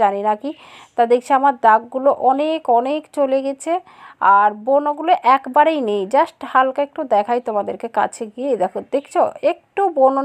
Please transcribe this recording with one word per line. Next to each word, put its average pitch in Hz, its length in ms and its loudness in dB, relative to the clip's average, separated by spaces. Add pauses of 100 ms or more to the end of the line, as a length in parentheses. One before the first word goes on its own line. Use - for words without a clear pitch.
জানি 202 200 0
না 214 120 0
কি। 269 160 -8 (460)
তা 240 100 2
দেখছি 247 260 0
আমার 269 300 2
দাগগুলো 240 500 2
অনেক, 302 580 -2
অনেক 262 320 0 (100)
চলে 269 300 -2
গেছে, 285 380 -6 (400)
আর 202 300 4 (140)
ব্রণগুলো 294 480 -2 (240)
একবারেই 294 440 0
নেই। 208 340 -4
just 311 240 0 (140)
হালকা 262 300 2
একটু 285 220 -8
দেখাই 240 360 0
তোমাদেরকে 208 480 -6
কাছে 214 380 -4
গিয়ে, 247 300 -4
দেখো, 180 240 -4 (120)
দেখছো, 285 280 -4 (220)
একটু 349 460 -2
ব্রণ 269 360 2